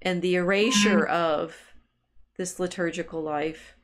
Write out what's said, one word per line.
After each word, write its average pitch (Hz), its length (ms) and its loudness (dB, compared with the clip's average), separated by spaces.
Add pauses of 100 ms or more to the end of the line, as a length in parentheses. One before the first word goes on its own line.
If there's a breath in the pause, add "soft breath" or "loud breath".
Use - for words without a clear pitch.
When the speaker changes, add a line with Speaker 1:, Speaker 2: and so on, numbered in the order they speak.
Speaker 1:
and 180 200 0
the 180 140 2
erasure 202 680 4
Speaker 2:
Mm-hmm. - 80 -2
Speaker 1:
of 165 420 0 (840)
this 180 220 -8
liturgical 170 640 -4
life. 156 640 -6